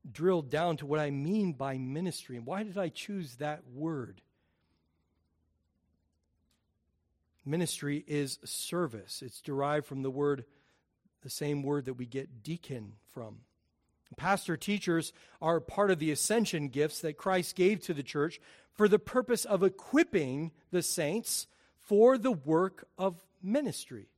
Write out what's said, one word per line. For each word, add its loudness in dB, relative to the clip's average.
drilled 2
down 0
to -8
what 0
I -2
mean 0
by -4
ministry. -6
And -10
why -4
did -6
I -2
choose -8
that -6
word? -6
Ministry -2
is -2
service. -6
It's -16
derived -2
from -8
the 0
word, 0
the -14
same -4
word -2
that -6
we -8
get -10
deacon -10
from. -14
Pastor 0
teachers 0
are 2
part 2
of 4
the 0
ascension 2
gifts 0
that -4
Christ 0
gave 4
to -6
the -2
church -2
for 4
the 8
purpose 0
of 2
equipping 2
the 0
saints -2
for 8
the 2
work 0
of -2
ministry -4